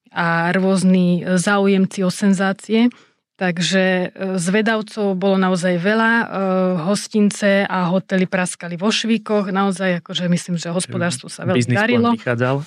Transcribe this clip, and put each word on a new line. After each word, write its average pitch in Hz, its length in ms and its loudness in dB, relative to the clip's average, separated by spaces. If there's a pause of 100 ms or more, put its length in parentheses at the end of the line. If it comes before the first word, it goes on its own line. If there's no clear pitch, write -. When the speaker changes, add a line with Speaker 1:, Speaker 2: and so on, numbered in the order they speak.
(120)
Speaker 1:
a 170 400 0
rôzni 185 760 2
záujemci 190 800 2
o 180 60 0
senzácie. 196 720 0 (480)
Takže, 180 480 0
e, 185 260 0 (280)
zvedavcov 208 840 -2
bolo 196 160 2
naozaj 185 420 2
veľa, 220 380 2
e, 233 120 2 (600)
hostince 202 800 0
a 180 240 -2
hotely 185 360 0
praskali 180 520 -6
vo 190 120 0
švíkoch, 214 600 -2
naozaj 190 480 0
akože 175 300 -6
myslím, 175 280 -2
že 165 140 -6
hospodárstvu 175 560 -4
sa - 180 -14
veľmi 175 140 0
Speaker 2:
Biznis 123 160 0
Speaker 1:
darilo. 233 400 2
Speaker 2:
plán 226 60 -2
vychádzal. 123 360 0 (120)